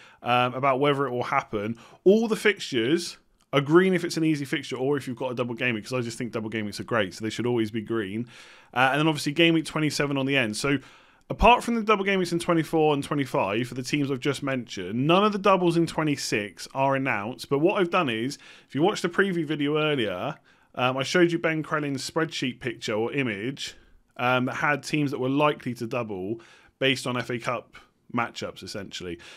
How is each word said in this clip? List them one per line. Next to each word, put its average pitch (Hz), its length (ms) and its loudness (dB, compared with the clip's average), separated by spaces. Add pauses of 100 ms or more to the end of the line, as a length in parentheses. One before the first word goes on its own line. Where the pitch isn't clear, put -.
(220)
um, 123 320 2
about 131 240 0
whether 143 280 2
it 123 40 -4
will 123 140 -2
happen. 113 520 -2 (280)
All 220 240 6
the 208 80 0
fixtures 170 800 0 (340)
are 143 120 2
green 180 320 6
if 175 100 0
it's 170 140 -4
an 160 60 0
easy 151 200 0
fixture 135 320 -6
or 135 220 0
if 131 100 -8
you've 120 80 -6
got 127 160 -6
a - 20 -6
double 120 200 -2
game 123 200 0
week, 104 100 -6
'cause 127 100 -8
I 123 80 0
just 117 160 -6
think 120 140 -6
double 110 180 -4
game 110 160 -4
weeks 101 140 -8
are 98 40 -8
great, 104 300 -2
so 110 100 -10
they 110 60 -4
should 113 160 -4
always 117 240 0
be 113 100 -4
green. 110 460 -4 (480)
Uh, 131 180 4
and 147 80 2
then 156 80 4
obviously 147 240 -2
game 165 220 4
week 156 100 0
twenty-seven 147 540 -2
on 135 80 -2
the 139 100 0
end. 110 180 0
So 139 240 0 (520)
apart 208 340 6
from 233 100 -2
the 226 80 -2
double 202 220 2
game 196 140 2
weeks 175 140 0
in 170 60 0
twenty-four 156 540 2
and 143 100 0
twenty-five 127 640 0
for 123 60 -10
the 131 100 -8
teams 143 280 -2
I've 131 100 -2
just 143 220 -2
mentioned, 120 640 -4
none 185 180 4
of 214 80 4
the 208 60 -2
doubles 185 400 4
in 165 80 4
twenty-six 135 880 -4
are 135 200 2
announced. 123 540 -4
But 139 120 2
what 190 200 2
I've 175 80 2
done 175 220 2
is, 117 260 -2 (300)
if - 80 -14
you 139 80 2
watched 196 180 2
the 180 80 0
preview 175 380 0
video 147 320 0
earlier, 127 560 0 (400)
um, 127 240 0
I 135 40 -2
showed 170 300 4
you 165 60 0
Ben 160 240 0
Crellin's 143 460 -4
spreadsheet 156 520 -4
picture 117 320 -6
or 113 220 0
image, 123 640 -4 (420)
um, 127 260 2
that 123 120 -4
had 147 260 0
teams 147 280 -2
that 131 100 -6
were 127 100 0
likely 147 420 0
to 113 140 -6
double 110 560 -4 (360)
based 135 280 2
on 123 100 -2
F 123 140 -4
A 123 80 -4
Cup - 380 -6 (380)
matchups, 113 480 -6
essentially. 90 560 -10 (180)